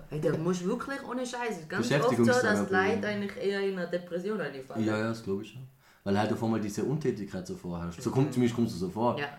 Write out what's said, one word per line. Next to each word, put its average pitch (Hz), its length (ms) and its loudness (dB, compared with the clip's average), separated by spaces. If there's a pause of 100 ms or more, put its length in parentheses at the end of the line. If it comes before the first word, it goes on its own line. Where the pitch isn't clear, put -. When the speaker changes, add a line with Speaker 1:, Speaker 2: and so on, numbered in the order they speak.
Speaker 1:
Hey, 151 100 -6
da 156 180 2
musst 180 260 0
du - 20 -6
wirklich 247 420 -4
ohne 247 180 -4
Scheiß. 240 440 -6
Ganz - 220 0
oft - 0 -
so, 143 60 6
dass 226 120 4
die 123 140 4
Speaker 2:
Beschäftigungsdauer. 202 640 4 (100)
Speaker 1:
Leute 202 120 0
eigentlich 208 300 -2
eher 196 240 0
in 196 160 0
eine 175 120 -4
Depression 180 520 -4
reinfallen. 139 440 -4
Speaker 2:
Ja, 107 120 2
ja, 110 140 0
ist 113 160 -6
logisch, - 280 -4
ja. 131 60 -12 (420)
Weil 101 160 2
halt 113 140 2
auf 107 100 -2
einmal 110 160 2
diese 101 240 -2
Untätigkeit 101 640 -2
so 92 80 -6
vorherrscht. 85 460 -6
So 113 80 0
Speaker 1:
Mhm. - 60 -2
Speaker 2:
kommt, 143 180 4
zumindest 123 220 4
kommst 117 180 2
du 87 60 -6
so 90 100 -2
vor, 117 300 0
Speaker 1:
Ja, 147 80 -2 (120)